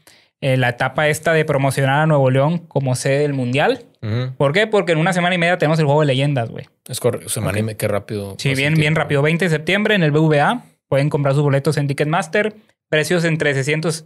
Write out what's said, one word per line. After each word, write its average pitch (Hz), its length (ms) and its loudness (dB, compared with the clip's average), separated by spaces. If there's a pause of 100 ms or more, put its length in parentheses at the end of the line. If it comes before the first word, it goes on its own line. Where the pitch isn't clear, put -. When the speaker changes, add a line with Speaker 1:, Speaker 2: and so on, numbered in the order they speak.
(420)
Speaker 1:
eh, 131 160 0
la 123 120 2
etapa 135 380 -2
esta 151 260 0
de 156 120 2
promocionar 139 560 0
a 156 40 2
Nuevo 139 240 4
León 143 380 2
como 131 280 -2
sede 139 240 0
del 147 140 0
Mundial. 139 520 -2 (180)
Speaker 2:
Ujú. 123 340 -4
Speaker 1:
¿Por 139 160 2
qué? 214 140 2
Porque 196 240 0
en 156 80 2
una 175 140 2
semana 175 200 0
y 180 60 0
media 175 180 2
tenemos 160 220 2
el 156 60 2
Juego 143 160 4
de 151 60 2
Leyendas, 135 440 0
güey. 50 140 -14 (220)
Speaker 2:
Es 127 120 -8
correcto, 107 300 -2
semana 98 280 -2
y 107 40 0
Speaker 1:
Ok. 110 60 -2
Speaker 2:
me-, 107 100 -10
qué 110 100 -4
rápido 101 500 -6
Speaker 1:
Sí, 139 120 -2
Speaker 2:
pasa - 0 -
el 135 80 0
Speaker 1:
bien, 143 160 0
bien 156 80 2
Speaker 2:
tiempo. 156 180 0
Speaker 1:
rápido. 147 240 0
Veinte 165 220 0
de 170 40 2
septiembre 185 460 0
en 180 80 2
el 151 80 2
B 151 80 2
V 156 200 4
A. 208 240 0 (240)
Pueden 143 220 0
comprar 143 240 0
sus 147 100 2
boletos 139 340 0
en 143 100 -2
Ticketmaster. 185 680 -2 (360)
Precios 156 360 0
entre 156 300 0
seiscientos, 151 500 -2